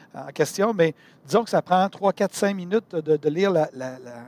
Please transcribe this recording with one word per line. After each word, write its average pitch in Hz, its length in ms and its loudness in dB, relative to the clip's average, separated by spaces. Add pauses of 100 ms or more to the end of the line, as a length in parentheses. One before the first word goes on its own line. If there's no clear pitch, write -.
(140)
en 139 120 -14
question, 190 480 0
mais 165 200 2 (300)
disons 196 200 2
que - 60 -12
ça 170 120 2
prend 185 260 2
trois, 196 240 0
quatre, - 220 -2
cinq 202 200 0
minutes 190 400 -4
de, 156 220 2
de 151 140 -2
lire 190 200 2
la, 156 220 2
la, 127 280 -10
la, 120 140 -18 (140)